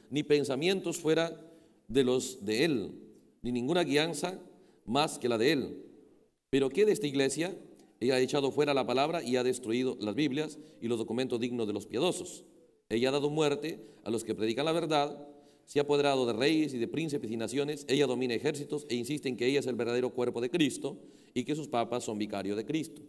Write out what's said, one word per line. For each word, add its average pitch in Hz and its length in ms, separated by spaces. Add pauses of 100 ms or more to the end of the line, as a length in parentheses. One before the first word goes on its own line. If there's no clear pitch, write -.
(100)
ni 147 140
pensamientos 147 720
fuera 160 420 (480)
de 127 160
los 123 400
de 110 220
él, 120 260 (480)
ni 120 100
ninguna 127 320
guianza 160 560 (460)
más 151 340
que 120 120
la 113 80
de 127 140
él. - 340 (640)
Pero 135 180
¿qué 175 160
de 214 80
esta 147 140
iglesia? 139 500 (420)
Ella 127 180
ha 127 40
echado 135 300
fuera 143 240
la 127 120
palabra 143 360
y 123 140
ha 123 60
destruido 123 580
las 104 140
Biblias 151 440 (240)
y 113 60
los 117 100
documentos 117 420
dignos 120 260
de 104 60
los 101 140
piadosos. - 580 (460)
Ella 117 180
ha 135 40
dado 143 180
muerte 147 500 (240)
a 101 60
los 113 120
que 110 120
predican 113 320
la 160 60
verdad, 151 560 (380)
se - 120
ha 143 40
apoderado 143 440
de 113 60
reyes 143 420
y 123 40
de 117 100
príncipes 139 420
y 113 60
naciones, 139 500
ella 139 220
domina 123 260
ejércitos 143 540
e 127 80
insiste 135 320
en 123 80
que 117 100
ella 139 140
es 127 80
el 123 80
verdadero 120 360
cuerpo 120 280
de 120 100
Cristo 143 480 (340)
y 123 120
que 151 100
sus 147 140
papas 120 340
son 110 160
vicarios 101 380
de 107 100
Cristo". - 420